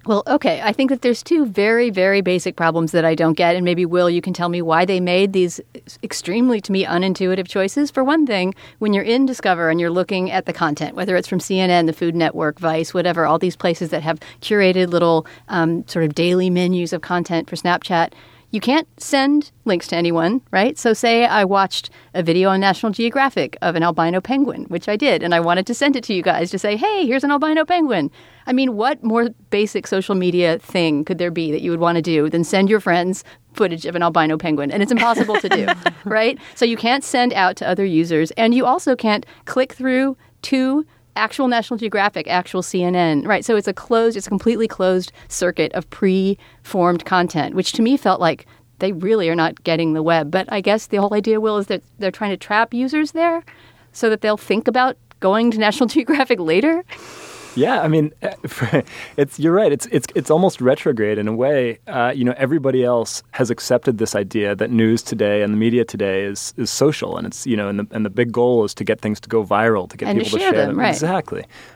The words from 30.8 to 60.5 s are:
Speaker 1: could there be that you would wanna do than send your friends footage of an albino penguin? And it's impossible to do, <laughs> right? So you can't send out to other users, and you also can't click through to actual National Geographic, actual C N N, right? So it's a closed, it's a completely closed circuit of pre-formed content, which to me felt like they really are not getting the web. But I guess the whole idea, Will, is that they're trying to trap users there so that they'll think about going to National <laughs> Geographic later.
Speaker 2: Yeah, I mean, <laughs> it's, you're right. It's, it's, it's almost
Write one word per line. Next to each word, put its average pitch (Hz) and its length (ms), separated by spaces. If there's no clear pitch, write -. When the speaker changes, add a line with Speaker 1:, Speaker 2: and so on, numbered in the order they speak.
Speaker 1:
could 185 120
there 175 140
be 165 220
that 151 80
you 170 100
would 170 80
wanna 170 220
do 156 280
than 170 140
send 190 260
your 214 120
friends 175 420
footage 175 320
of 170 100
an 175 80
albino 160 340
penguin? 151 320
And 202 140
it's 202 80
impossible 226 460
to 196 100
do, 359 200
<laughs> - 160
right? 220 340
So 254 100
you 233 100
can't 247 300
send 247 260
out 190 240
to - 140
other 185 160
users, 165 460
and - 220
you 254 120
also 254 320
can't 208 280
click 262 260
through 262 460
to 269 440
actual 220 320
National 233 280
Geographic, 202 520
actual 180 340
C 180 200
N 180 120
N, 160 280
right? 208 200
So 226 140
it's 202 100
a 196 60
closed, 226 420
it's 196 120
a - 20
completely 220 360
closed 185 460
circuit - 460
of 185 160
pre-formed 190 1160
content, 175 500
which 185 200
to - 80
me 247 160
felt 185 240
like 160 260
they 196 140
really 185 340
are 165 80
not 160 300
getting 165 260
the 156 100
web. 160 300
But 185 180
I 208 120
guess 202 260
the 208 100
whole 202 160
idea, 214 280
Will, 214 160
is 202 100
that 190 160
they're 190 120
trying 202 200
to 180 60
trap 226 360
users 262 380
there 330 320
so - 180
that 214 120
they'll 214 160
think 214 320
about 254 260
going 220 320
to 220 80
National 214 280
<laughs> - 80
Geographic 269 440
later. 220 460
Speaker 2:
Yeah, 160 280
I 160 80
mean, 156 280
<laughs> - 1000
it's, 143 200
you're 160 140
right. 185 220
It's, - 140
it's, - 280
it's 151 160
almost 170 300